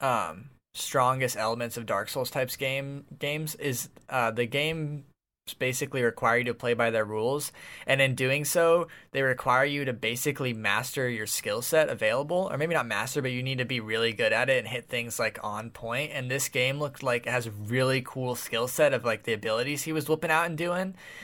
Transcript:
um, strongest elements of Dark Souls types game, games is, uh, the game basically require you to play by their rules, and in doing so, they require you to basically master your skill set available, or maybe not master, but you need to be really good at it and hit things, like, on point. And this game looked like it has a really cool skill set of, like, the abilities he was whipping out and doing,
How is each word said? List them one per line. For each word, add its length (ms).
um, 500
strongest 640
elements 400
of 80
Dark 240
Souls 200
types 260
game, 500
games 360
is, 340
uh, 220
the 140
game 580
basically 420
require 360
you 60
to 100
play 200
by 160
their 140
rules, 480
and 140
in 160
doing 280
so, 440
they 100
require 420
you 200
to 80
basically 600
master 560
your 160
skill 380
set 260
available, 640
or 80
maybe 160
not 100
master, 380
but 80
you 140
need 140
to 60
be 140
really 340
good 200
at 180
it 80
and 80
hit 220
things, 320
like, 240
on 260
point. 420
And 160
this 200
game 320
looked 240
like 240
it 20
has 160
a 60
really 520
cool 300
skill 320
set 260
of, 120
like, 180
the 120
abilities 500
he 80
was 160
whipping 240
out 140
and 120
doing, 380